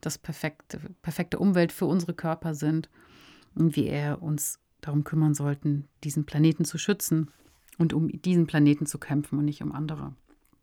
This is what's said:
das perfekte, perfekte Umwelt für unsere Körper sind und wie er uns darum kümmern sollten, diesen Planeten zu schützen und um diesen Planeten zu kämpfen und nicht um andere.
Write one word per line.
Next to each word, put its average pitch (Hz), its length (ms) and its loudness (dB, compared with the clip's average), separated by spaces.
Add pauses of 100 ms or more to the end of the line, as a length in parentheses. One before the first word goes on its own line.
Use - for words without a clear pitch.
das - 160 -6
perfekte, - 640 -8 (220)
perfekte - 380 -4
Umwelt 180 320 4
für - 140 -4
unsere 175 280 0
Körper 160 420 -4
sind 156 340 -2 (640)
und 160 220 2
wie 131 100 2
er 147 340 -4
uns 156 380 -6 (220)
darum 147 220 0
kümmern 156 320 2
sollten, 143 520 -2 (160)
diesen 151 220 -2
Planeten 156 400 4
zu - 140 -6
schützen 160 500 0 (480)
und 165 160 2
um 160 160 0
diesen 175 380 2
Planeten 147 400 4
zu - 100 -6
kämpfen 143 400 -2
und 147 80 0
nicht 147 160 -4
um 147 100 -6
andere. 143 420 -6 (500)